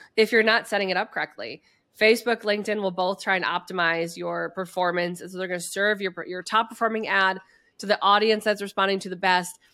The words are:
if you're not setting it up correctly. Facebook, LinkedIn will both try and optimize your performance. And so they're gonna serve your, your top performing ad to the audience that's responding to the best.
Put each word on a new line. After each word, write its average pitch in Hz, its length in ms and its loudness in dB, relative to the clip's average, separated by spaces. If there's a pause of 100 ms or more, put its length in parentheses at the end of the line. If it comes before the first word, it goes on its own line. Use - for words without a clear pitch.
(140)
if 220 160 4
you're 226 120 4
not 220 260 2
setting 202 220 0
it 180 80 0
up 214 120 -4
correctly. 151 520 -10 (360)
Facebook, 226 440 4
LinkedIn 208 400 -2
will 190 80 0
both 185 320 -2
try 190 140 0
and 180 100 -2
optimize 170 680 -2
your 170 340 -6
performance. 175 720 -2
And 180 80 -12
so 185 80 -12
they're 185 100 -6
gonna 180 120 -4
serve 202 420 -2
your, 185 100 -4 (140)
your 180 160 -10
top 226 260 2
performing 220 400 -2
ad 190 300 2 (400)
to - 80 -12
the 202 140 0
audience 214 440 4
that's 208 180 0
responding 196 380 0
to 190 80 -10
the 185 80 -10
best. 180 420 2 (160)